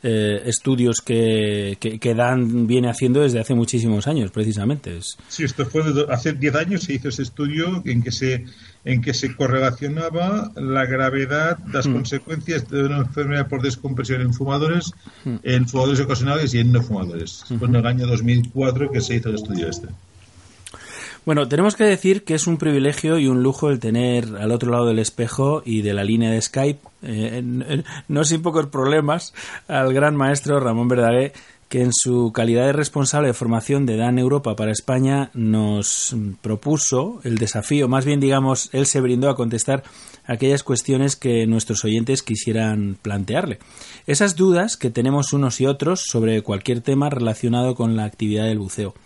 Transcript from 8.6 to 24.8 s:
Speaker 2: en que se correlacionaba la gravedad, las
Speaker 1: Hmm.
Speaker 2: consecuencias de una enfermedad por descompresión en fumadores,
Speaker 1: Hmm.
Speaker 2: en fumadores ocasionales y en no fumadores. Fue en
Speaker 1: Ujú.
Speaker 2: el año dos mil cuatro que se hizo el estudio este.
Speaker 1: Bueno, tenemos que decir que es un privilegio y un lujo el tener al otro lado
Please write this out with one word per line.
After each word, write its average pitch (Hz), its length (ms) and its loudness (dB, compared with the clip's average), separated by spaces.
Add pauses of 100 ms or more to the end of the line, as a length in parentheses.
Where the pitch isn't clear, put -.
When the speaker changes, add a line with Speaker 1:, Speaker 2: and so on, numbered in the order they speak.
Speaker 2:
en 127 180 0
que 131 140 -2
se 135 200 -4
correlacionaba 156 1200 -2
la 135 280 -2
gravedad, 135 720 -2 (160)
las 139 140 -2
Speaker 1:
Hmm. 131 60 0
Speaker 2:
consecuencias 139 760 -4
de 139 160 0
una 143 120 -2
enfermedad 143 500 -2
por 131 160 -4
descompresión 131 580 -4
en 123 120 0
fumadores, 156 580 0 (320)
Speaker 1:
Hmm. 120 180 -4
Speaker 2:
en 127 260 2
fumadores 131 340 2
ocasionales 139 520 0
y 120 60 2
en 117 120 4
no 113 120 6
fumadores. 87 640 -6
Fue 123 100 -6
en 113 140 -2
Speaker 1:
Ujú. 120 60 4
Speaker 2:
el 117 100 2
año 123 180 0
dos 120 160 0
mil 120 320 4
cuatro 135 380 0
que 123 100 0
se 120 140 -2
hizo 113 140 -2
el 104 60 -2
estudio 101 320 -4
este. 80 200 -8 (1400)
Speaker 1:
Bueno, 147 220 2
tenemos 180 280 2
que 220 100 2
decir 190 380 4
que 160 120 0
es 151 100 0
un 170 120 2
privilegio 147 600 2
y 139 100 4
un 127 140 4
lujo 135 300 2
el 127 80 0
tener 117 600 0
al 110 120 0
otro 120 180 0
lado 120 160 2